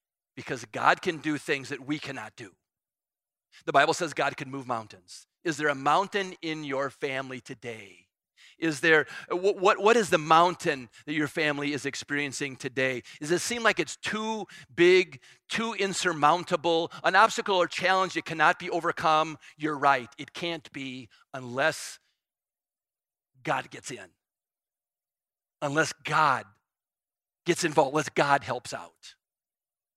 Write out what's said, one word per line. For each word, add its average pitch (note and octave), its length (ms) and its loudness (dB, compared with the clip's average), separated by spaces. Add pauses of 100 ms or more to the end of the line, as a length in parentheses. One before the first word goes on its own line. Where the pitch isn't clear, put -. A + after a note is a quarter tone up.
(360)
because B2 300 -8
God C3+ 360 2
can E3+ 160 -4
do D3 200 -4
things C3+ 320 -4
that C3 160 -10
we D3+ 120 -4
cannot A#2+ 380 -12
do. G#2 160 -18 (1120)
The D#3+ 60 -4
Bible D3 240 6
says D3+ 180 -4
God C#3+ 240 -2
can C3+ 140 -10
move C3+ 160 -10
mountains. A2 580 -10 (180)
Is D#3+ 140 -2
there D3+ 120 2
a C#3+ 60 2
mountain F#3 680 0
in D#3 200 -6
your C#3 280 -4
family C3 500 -6
today? A2 640 -16 (540)
Is D#3 220 -2
there, D#3+ 260 6 (220)
wh-, F#3 300 0
what, F#3+ 220 4
what A3 160 6
is G3 120 2
the F3 80 6
mountain D#3+ 720 2 (160)
that D3+ 80 -6
your D#3 140 0
family D3 460 -2
is C#3 120 -6
experiencing C#3+ 680 -6
today? C3 460 -4 (180)
Does D3+ 120 -4
it F3 80 2
seem A#3 240 -4
like G#3 160 4
it's D3+ 180 -6
too A3 480 -4 (300)
big, F3 460 4 (280)
too A3+ 240 -4
insurmountable, E3+ 1160 0 (120)
an F3 120 4
obstacle G#3 400 4
or F3 120 2
challenge F#3 460 0
that D#3+ 120 -6
cannot D#3+ 340 2
be F3 100 -10
overcome? D#3+ 680 0 (200)
You're D3+ 200 -4
right, C3 320 2 (100)
it C#3+ 140 -16
can't - 380 -10
be C3 380 -12 (240)
unless C3 680 -4 (1400)
God C3+ 260 -4
gets - 220 -14
in, G2+ 160 -14 (1500)
unless D3 320 0 (100)
God D3 420 2 (1000)
gets E3+ 180 0
involved, D3 280 2
unless D3+ 180 0
God C#3+ 340 2
helps B2 300 -8
out. - 420 -16 (800)